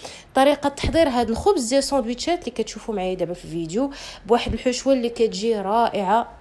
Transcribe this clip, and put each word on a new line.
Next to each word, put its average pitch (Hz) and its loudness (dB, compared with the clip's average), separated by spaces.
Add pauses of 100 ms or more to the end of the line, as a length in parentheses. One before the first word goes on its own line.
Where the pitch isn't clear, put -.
(360)
طريقه 285 4
تحضير 294 2
هاد 240 0
الخبز 254 2
ديال 269 4
الساندويتشات 269 -2
اللي 240 -8
كتشوفوا 214 -6
معايا 185 -2
دابا 175 -4
في 175 -16
الفيديو، 170 -4 (340)
بواحد 233 2
الحشوه 247 0
اللي 240 0
كتجي 220 0
رائعه 208 2 (140)